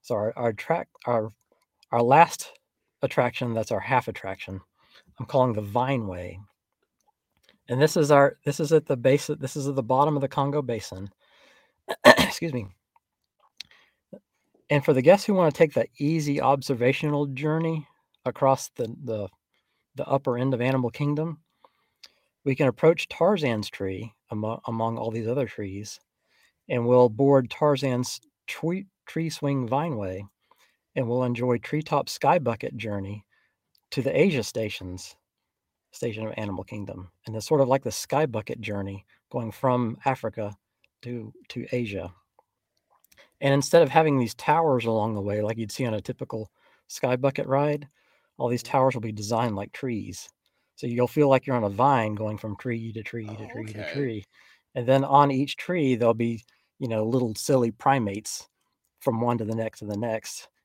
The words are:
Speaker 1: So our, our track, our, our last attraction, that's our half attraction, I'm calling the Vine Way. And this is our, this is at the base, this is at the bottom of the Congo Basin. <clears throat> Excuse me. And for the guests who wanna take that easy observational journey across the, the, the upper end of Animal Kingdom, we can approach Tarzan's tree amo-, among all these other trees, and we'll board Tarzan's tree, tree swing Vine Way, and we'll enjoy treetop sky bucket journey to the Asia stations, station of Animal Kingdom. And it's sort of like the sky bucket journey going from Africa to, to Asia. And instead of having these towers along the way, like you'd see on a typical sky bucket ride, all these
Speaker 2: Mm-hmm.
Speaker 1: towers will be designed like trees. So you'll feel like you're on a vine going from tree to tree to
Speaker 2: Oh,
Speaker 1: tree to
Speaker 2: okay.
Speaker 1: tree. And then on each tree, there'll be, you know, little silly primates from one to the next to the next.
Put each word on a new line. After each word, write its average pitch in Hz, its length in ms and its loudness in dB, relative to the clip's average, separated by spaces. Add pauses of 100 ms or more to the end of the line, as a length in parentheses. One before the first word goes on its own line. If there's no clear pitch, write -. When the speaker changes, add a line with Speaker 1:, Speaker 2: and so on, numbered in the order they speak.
Speaker 1:
So 120 120 -4
our, 107 220 -2
our 117 160 -2
track, - 360 -4 (180)
our, 113 240 -2 (600)
our 117 120 2
last 151 480 4 (520)
attraction, 123 500 -2
that's 110 180 -4
our 101 100 -2
half 123 280 0
attraction, 95 520 -10 (580)
I'm 113 80 -8
calling 127 260 2
the 107 80 -2
Vine 120 460 -2
Way. 90 320 -10 (1300)
And 127 120 0
this 156 160 2
is 147 140 4
our, 143 340 8
this 143 140 -4
is 160 140 0
at 151 140 4
the 139 100 0
base, 131 300 2 (120)
this - 180 -8
is 139 100 -4
at 139 80 -4
the 135 80 0
bottom 139 340 2
of 139 40 0
the 139 80 -2
Congo 143 320 -2
Basin. 101 480 -8 (840)
<clears throat> - 140 -2
Excuse - 480 6
me. 110 140 -6 (2000)
And 143 160 4
for 156 80 6
the 127 100 4
guests 185 240 8
who 202 80 2
wanna 170 180 4
take 160 220 4
that 113 140 0 (100)
easy 147 420 0
observational 139 840 0
journey 156 600 -4 (380)
across 135 520 2
the, 117 260 -6
the, 107 260 -6 (680)
the - 120 -8
upper 135 300 0
end 131 160 0
of 117 80 -2
Animal 127 300 0
Kingdom, 147 480 -4 (1080)
we 135 100 0
can 139 140 2
approach 165 400 2
Tarzan's 151 600 0
tree 98 440 -8 (180)
amo-, 110 360 -6
among 113 300 -4
all 113 140 -6
these 110 160 -6
other 120 200 -2
trees, 101 520 -10 (680)
and 120 180 0
we'll 123 220 8
board 135 400 4
Tarzan's 131 720 0 (260)
tree, 185 400 -6 (200)
tree 165 220 -4
swing 139 380 -2
Vine 139 300 -2
Way, 98 280 -6 (680)
and 127 140 -2
we'll 127 140 0
enjoy 123 360 0
treetop 151 500 -2
sky 160 300 2
bucket 120 380 -4
journey 104 480 -8 (680)
to 135 100 -4
the 131 180 0
Asia 156 240 2
stations, 95 720 -8 (760)
station 110 360 -8
of 110 100 -10
Animal 98 280 -6
Kingdom. 98 460 -12 (160)
And 110 80 -10
it's 107 120 -8
sort 151 140 2
of 127 80 4
like 135 140 2
the 117 80 -4
sky - 340 -2
bucket 113 360 -6
journey 101 440 -8 (260)
going 117 200 -6
from 123 540 -2
Africa 107 500 -6 (480)
to, 120 300 -12 (160)
to - 220 -10
Asia. 101 420 -6 (1300)
And 139 120 4
instead 143 300 6
of 139 60 4
having 156 300 4
these 117 160 -2
towers 147 500 2
along 110 300 0
the 101 60 -4
way, 101 200 -2
like 110 160 -4
you'd 107 140 -8
see 131 140 -4
on 113 100 -2
a 101 60 -4
typical - 500 -10 (360)
sky 127 280 0
bucket 135 320 0
ride, 147 400 0 (500)
all 127 120 -2
these 120 140 -2
Speaker 2:
Mm-hmm. - 80 -10
Speaker 1:
towers 131 240 4
will 117 60 -6
be 110 100 -6
designed 110 440 -2
like 101 180 -8
trees. 104 560 -8 (460)
So - 120 -8
you'll 120 200 2
feel 147 220 4
like 135 180 6
you're 131 100 0
on 113 60 0
a 101 60 0
vine 110 460 2
going 107 220 -6
from 104 200 -10
tree 113 360 -6
to 110 100 -8
tree 107 340 -10
to 107 80 -12
Speaker 2:
Oh, - 20 -16
Speaker 1:
tree 107 260 -10
to 104 100 -10
Speaker 2:
okay. - 100 -8
Speaker 1:
tree. 113 320 -4 (500)
And 120 120 -2
then 135 160 6
on 143 280 6
each 135 260 -2
tree, 151 380 0
there'll 117 180 4
be, 117 300 -2 (360)
you 131 80 -6
know, 110 180 -2
little 120 300 0
silly 123 360 0
primates 113 760 -2 (540)
from 117 200 0
one 120 180 0
to 110 60 -4
the 113 100 -4
next 113 240 -6
to 107 60 -14
the 101 120 -6
next. 110 520 -8 (160)